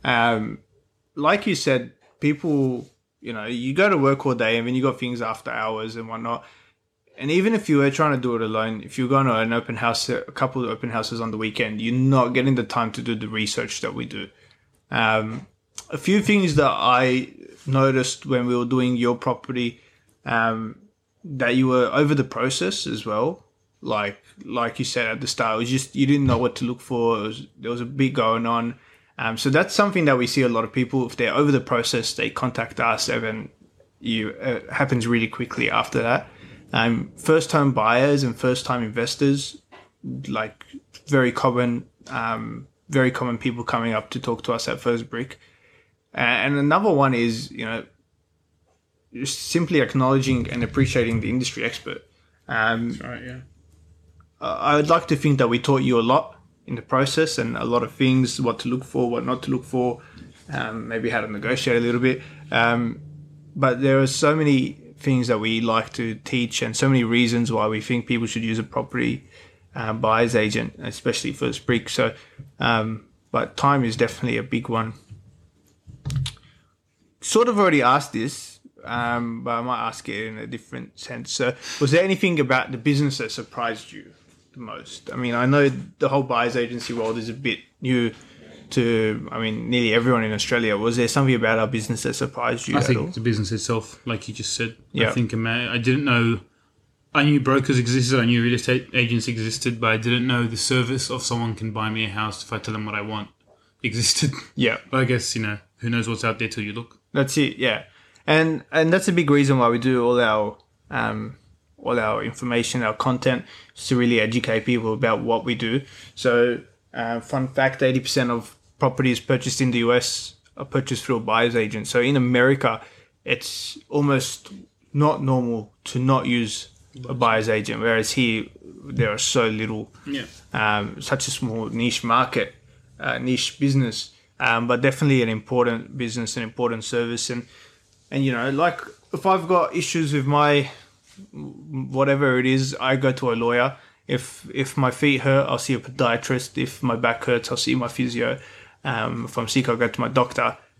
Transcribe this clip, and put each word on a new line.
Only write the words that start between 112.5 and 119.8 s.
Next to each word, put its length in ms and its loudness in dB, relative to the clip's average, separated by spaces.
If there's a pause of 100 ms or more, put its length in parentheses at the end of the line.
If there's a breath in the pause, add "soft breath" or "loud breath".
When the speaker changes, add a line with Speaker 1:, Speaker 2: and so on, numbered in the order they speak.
Speaker 1:
our 140 -2
content, 500 0 (300 loud breath)
is 120 -12
to 80 2
really 240 4
educate 460 0
people 260 0
about 300 2
what 240 0
we 80 0
do. 300 -2 (320 loud breath)
So, 460 2 (320)
uh, 260 -4
fun 300 -4
fact, 340 0
eighty 160 2
percent 320 0
of 240 -6 (240)
properties 400 2
purchased 420 -2
in 100 2
the 80 2
U 140 4